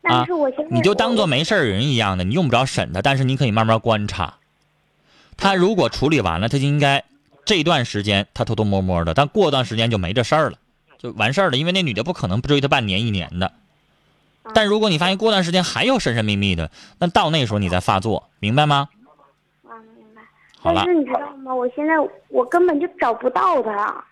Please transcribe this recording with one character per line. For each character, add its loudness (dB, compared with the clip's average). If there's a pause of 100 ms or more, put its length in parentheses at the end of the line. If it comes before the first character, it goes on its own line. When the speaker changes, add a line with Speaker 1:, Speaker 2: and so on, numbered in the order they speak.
Speaker 1:
但 2
是 -6
我 0
现 -8
在 -2
Speaker 2:
啊， -16
你 0
就 2
当 0
做 2
没 0
事 0
儿 2
人 0
一 0
样 0
的， -2
你 0
用 2
不 0
着 2
审 -4
他， -4
但 2
是 0
你 0
可 0
以 0
慢 2
慢 2
观 0
察。 -6 (1040)
他 2
如 2
果 2
处 0
理 2
完 0
了， 0
他 -2
就 0
应 0
该 2 (400)
这 2
段 2
时 -6
间 0
他 -4
偷 -2
偷 0
摸 0
摸 0
的， -2
但 2
过 2
段 0
时 -6
间 0
就 0
没 -4
这 0
事 0
儿 2
了， -12 (400)
就 -10
完 0
事 0
儿 2
了， -2
因 -2
为 -2
那 0
女 -2
的 -2
不 -4
可 -4
能 -2
不 -8
追 4
他 0
半 2
年 -2
一 -2
年 -4
的。 -4 (920)
Speaker 1:
啊。 -16
Speaker 2:
但 4
如 2
果 2
你 2
发 0
现 0
过 0
段 2
时 -2
间 2
还 -2
有 2
神 -2
神 0
秘 0
秘 0
的， -4 (300)
那 0
到 2
那 0
时 -4
候 0
你 -2
再 0
发 0
作， -4 (120)
明 -2
白 2
吗？ 0 (720)
Speaker 1:
啊， -20 (240)
明 -20 (100)
白。 -20 (380)
Speaker 2:
好 -2
了。 2
Speaker 1:
但 0
是 4
你 0
知 -6
道 -6
吗？ -8
我 -2
现 -6
在 2 (340)
我 0
根 2
本 2
就 -2 (140)
找 0
不 -2
到 0
他。 -4